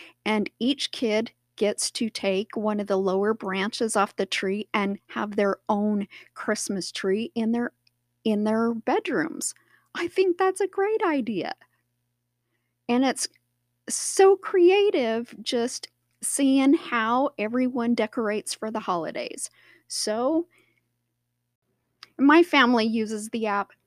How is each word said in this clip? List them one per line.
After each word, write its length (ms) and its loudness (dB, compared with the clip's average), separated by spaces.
and 360 0
each 320 -2
kid 400 -2
gets 320 -2
to 180 -4
take 480 -4
one 240 -2
of 60 -4
the 140 0
lower 340 0
branches 600 -4
off 200 0
the 120 -2
tree 480 -4
and 320 -2
have 280 -8
their 220 2
own 400 0
Christmas 560 -4
tree 420 -2
in 180 0
their, 200 -2
in 200 0
their 320 0
bedrooms. 800 -4
I 120 -4
think 300 2
that's 240 0
a 60 2
great 340 -2
idea. 540 -2
And 160 2
it's 240 -2
so 460 4
creative 1080 2
just 460 -4
seeing 540 4
how 640 0
everyone 560 0
decorates 580 -2
for 160 -8
the 100 -6
holidays. 680 -6
So 580 -2
my 240 8
family 420 4
uses 440 -2
the 180 -4
app 240 -2